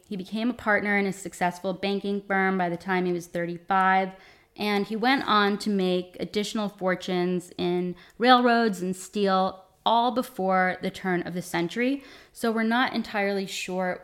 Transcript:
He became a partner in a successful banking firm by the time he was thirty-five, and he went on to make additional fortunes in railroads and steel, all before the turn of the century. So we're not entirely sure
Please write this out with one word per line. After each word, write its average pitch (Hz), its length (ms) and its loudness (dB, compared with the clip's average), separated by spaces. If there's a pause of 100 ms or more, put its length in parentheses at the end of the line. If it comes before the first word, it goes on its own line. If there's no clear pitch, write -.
He 208 80 -8
became 220 360 -4
a - 20 -2
partner 208 460 0
in 196 80 2
a 185 60 -2
successful 180 600 -4
banking 196 480 -4
firm 190 360 0
by 175 120 0
the 170 80 -4
time 185 280 -2
he 180 80 0
was 170 120 -6
thirty-five, 185 840 0 (440)
and 202 300 0
he 220 100 -6
went 254 320 0
on 208 320 4
to 214 120 -4
make 185 480 0
additional 208 500 -4
fortunes 180 880 -2
in 180 380 -2 (240)
railroads 233 640 6
and 180 140 -2
steel, 190 680 0 (240)
all 233 240 4
before 185 680 0
the 185 80 -4
turn 180 340 -2
of 170 120 -10
the 180 60 -6
century. 233 600 -2 (300)
So 233 180 -2
we're 220 120 0
not 233 300 0
entirely 202 520 -2
sure 180 580 -4